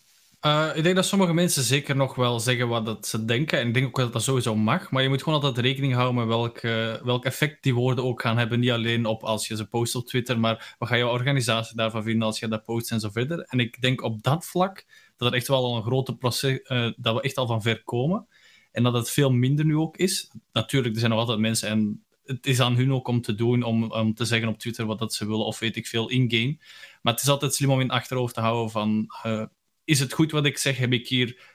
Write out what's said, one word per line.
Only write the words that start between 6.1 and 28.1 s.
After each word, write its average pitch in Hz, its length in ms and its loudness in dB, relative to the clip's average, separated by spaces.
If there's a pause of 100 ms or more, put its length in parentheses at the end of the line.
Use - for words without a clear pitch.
met 117 120 0
welk, 117 300 0
eh, 113 360 -2 (100)
welk 123 220 0
effect 151 380 -2
die 135 120 2
woorden 123 300 0
ook 123 160 -2
gaan 117 160 2
hebben. 120 220 0
Niet 123 120 4
alleen 117 340 0
op 110 180 -2
als 107 240 -2
je 110 80 -6
ze 107 120 -4
post 117 280 -2
op 123 120 -6
Twitter, 123 320 -2
maar 113 380 -2
wat 113 120 -6
gaat 120 80 2
jouw 120 140 2
organisatie 120 640 0
daarvan 113 280 -2
vinden 113 240 0
als 110 120 -2
je 117 80 -6
dat 110 160 -4
post 117 280 -4
en 113 80 0
zo 107 100 -4
verder. 120 300 -4
En - 200 -4
ik 120 220 -2
denk 127 220 0
op 113 200 -4
dat 160 220 0
vlak 190 400 -2 (320)
dat 120 140 -2
er 127 60 0
echt 120 100 -2
wel 135 160 4
al 123 120 0
een 113 80 -2
grote 131 320 0
proces, 131 460 0
eh, 120 360 -2
dat 117 180 0
we 117 60 0
echt - 160 -4
al 127 100 0
van 113 140 0
ver 113 220 0
komen. 151 440 -2 (440)
En 120 120 0
dat 123 100 4
het 120 160 0
veel 139 220 4
minder 135 340 2
nu 151 120 4
ook 156 200 -2
is. - 340 -2 (200)
Natuurlijk, 120 420 0
er 110 60 -2
zijn 117 120 2
nog 113 80 4
altijd 117 200 0
mensen 110 300 0
en 107 340 0 (220)
het 131 220 -8
is 127 120 2
aan 123 160 4
hun 131 180 2
ook 127 140 -2
om 120 140 2
te 107 140 -2
doen, 120 280 2
om, 113 280 0
om 110 220 0
te 117 120 -2
zeggen 113 240 0
op 110 100 -6
Twitter 117 260 -6
wat 107 140 -4
dat 110 140 -4
ze - 140 -6
willen 110 180 -2
of 107 140 -6
weet 113 160 -2
ik 120 120 -8
veel 113 220 -4
in-game. 127 480 0 (440)
Maar 117 120 2
het - 80 -4
is 135 80 2
altijd 139 260 0
slim 139 140 2
om 135 100 4
in 131 80 2
het 127 80 -2
achterhoofd 123 380 -2